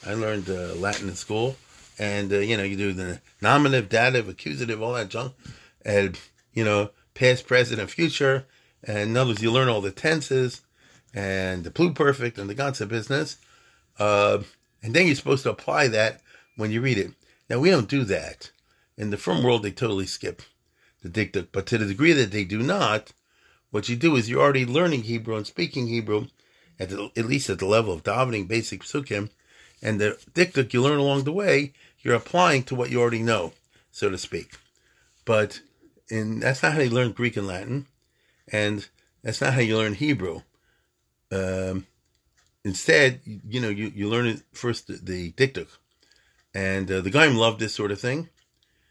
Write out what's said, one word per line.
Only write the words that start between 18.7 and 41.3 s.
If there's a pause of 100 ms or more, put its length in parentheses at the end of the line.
In
the
frum
world,
they
totally
skip (600)
the
dikduk.
But
to
the
degree
that
they
do
not, (580)
what
you
do
is
you're
already
learning
Hebrew
and
speaking
Hebrew, (540)
at,
the,
at
least
at
the
level
of
davening,
basic
psukim, (500)
and
the (160)
dikduk
you
learn
along
the
way, (280)
you're
applying
to
what
you
already
know, (400)
so
to
speak. (680)
But (480)
in,
that's
not
how
you
learn
Greek
and
Latin, (640)
and (340)
that's
not
how
you
learn
Hebrew. (880)